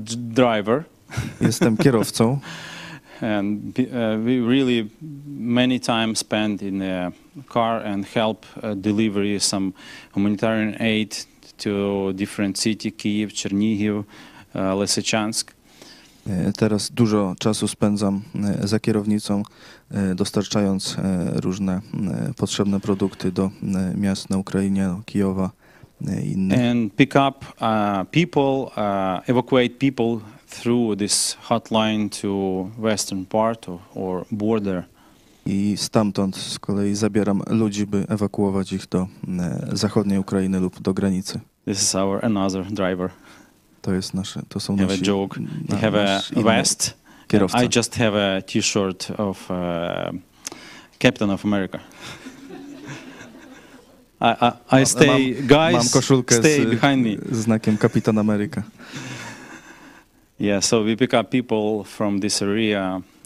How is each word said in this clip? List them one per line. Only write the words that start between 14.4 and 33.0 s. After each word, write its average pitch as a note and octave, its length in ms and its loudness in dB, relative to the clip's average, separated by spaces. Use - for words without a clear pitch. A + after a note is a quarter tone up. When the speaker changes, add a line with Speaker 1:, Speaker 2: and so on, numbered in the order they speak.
Speaker 1:
uh, F#2+ 240 0
Lysychansk. G#2+ 720 -2
Speaker 2:
E, F#2+ 260 0
teraz G#2+ 380 0
dużo G#2+ 480 2
czasu G#2+ 280 0
spędzam, G2+ 540 0
e, G#2 40 0
za G#2+ 120 2
kierownicą, G#2 640 0
e, F#2+ 220 0
dostarczając, G2 840 0
e, F2+ 320 0
różne, F#2+ 400 -2
e, - 40 -4
potrzebne G2 460 0
produkty G2 520 -2
do, F#2+ 200 0
e, F#2 220 -2
miast G2 320 -2
na F#2+ 80 0
Ukrainie, G2 520 0
Kijowa, F#2+ 460 0
e, G2 140 -2
i - 100 -4
innych. F#2+ 280 2
Speaker 1:
And A#2 240 0
pick C#3 200 4
up, C#3 300 2
uh, G#2 500 0
people, C#3 600 0
uh, G2 480 -2
evacuate B2 400 2
people A#2 560 -2
through A#2+ 500 0
this - 420 -2
hotline A2 680 0
to F#2+ 560 -2
western G#2 480 -2